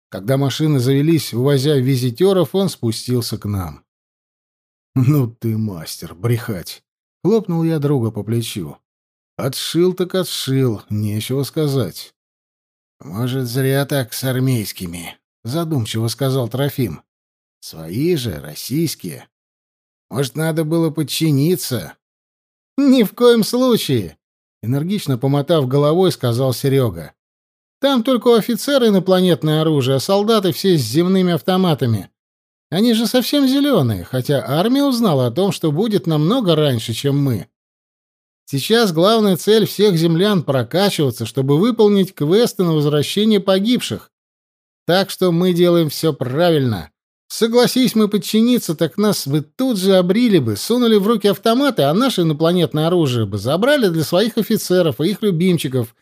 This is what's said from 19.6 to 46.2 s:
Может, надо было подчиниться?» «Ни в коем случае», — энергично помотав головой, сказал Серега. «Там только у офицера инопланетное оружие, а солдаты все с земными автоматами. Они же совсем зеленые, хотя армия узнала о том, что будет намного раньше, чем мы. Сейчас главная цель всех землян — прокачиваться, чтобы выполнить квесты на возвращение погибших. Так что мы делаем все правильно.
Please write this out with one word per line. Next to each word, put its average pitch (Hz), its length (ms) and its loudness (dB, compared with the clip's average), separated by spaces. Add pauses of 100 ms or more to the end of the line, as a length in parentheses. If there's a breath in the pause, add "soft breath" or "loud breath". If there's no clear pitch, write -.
Может, 135 260 -4
надо 160 280 -2
было 165 260 0
подчиниться?» 147 1040 -2 (840)
«Ни 269 260 4
в - 100 -6
коем 240 280 4
случае», — 185 760 0 (440)
энергично 143 540 -2
помотав 143 500 0
головой, 143 460 2
сказал 127 400 -2
Серега. 117 600 -2 (640)
«Там 269 220 2
только 254 260 0
у 233 60 6
офицера 240 540 0
инопланетное 180 720 2
оружие, 139 340 0
а 135 40 -2
солдаты 202 520 0
все 185 240 0
с 143 60 2
земными 175 500 2
автоматами. 147 800 0 (600)
Они 220 220 2
же 226 140 0
совсем 254 420 0
зеленые, 202 560 0
хотя 127 420 -2
армия 226 380 0
узнала 226 420 2
о 117 40 -2
том, 175 220 0
что 160 200 -2
будет 202 340 0
намного 170 480 2
раньше, 135 380 0
чем 139 240 -2
мы. 127 320 -2 (960)
Сейчас 208 480 0
главная 196 460 2
цель 208 280 2
всех 196 300 0
землян — 170 480 2
прокачиваться, 135 800 0
чтобы 135 340 0
выполнить 208 560 2
квесты 196 480 0
на 170 120 0
возвращение 151 640 2
погибших. 190 720 -2 (760)
Так 190 220 2
что 185 240 0
мы 175 220 2
делаем 170 340 2
все 160 240 -2
правильно. 131 800 0 (380)